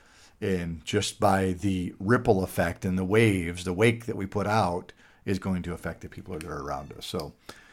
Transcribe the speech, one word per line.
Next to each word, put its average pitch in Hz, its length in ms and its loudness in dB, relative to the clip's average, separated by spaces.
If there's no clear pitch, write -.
and 87 460 -2
just - 340 -2
by 95 340 4
the 92 460 -2
ripple 113 440 4
effect 87 420 -2
and 92 100 0
the 92 80 0
waves, 92 600 2
the 90 100 -2
wake 117 320 4
that - 100 -4
we 98 120 -6
put 98 180 -2
out 95 480 0
is 98 140 -2
going 92 240 -2
to 87 100 -6
affect 82 280 -8
the 78 80 -14
people - 280 -12
that 78 60 -10
are 76 180 -8
around 71 320 -8
us. - 140 -14
So 78 260 -6